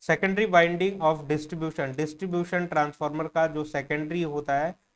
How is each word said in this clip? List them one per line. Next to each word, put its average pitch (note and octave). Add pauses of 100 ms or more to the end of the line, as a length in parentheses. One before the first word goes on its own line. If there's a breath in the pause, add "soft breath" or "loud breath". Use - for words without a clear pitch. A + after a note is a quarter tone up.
secondary G3
winding F3
of D#3
distribution, D3+
डिस्ट्रीब्यूशन F3
ट्रांसफार्मर D3+
का D#3+
जो D3+
सेकेंडरी D3+
होता D3
है E3 (200)